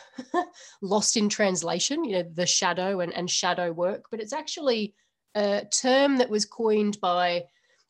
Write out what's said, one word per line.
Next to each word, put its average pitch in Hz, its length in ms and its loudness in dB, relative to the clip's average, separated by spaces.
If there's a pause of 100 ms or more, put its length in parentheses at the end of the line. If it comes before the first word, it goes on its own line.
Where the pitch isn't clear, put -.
(340)
<laughs> - 480 -6
lost 202 360 2
in 208 120 2
translation, 190 760 0
you 233 100 -4
know, 175 200 -2
the 175 120 -2
shadow 185 560 0
and, 170 120 -4
and 175 160 -4
shadow 175 420 0
work, 175 380 -2
but 226 100 -8
it's 220 140 -8
actually 277 600 -2 (400)
a 202 300 0
term 269 520 2
that 247 120 2
was 208 160 0
coined 214 560 0
by 175 420 2 (460)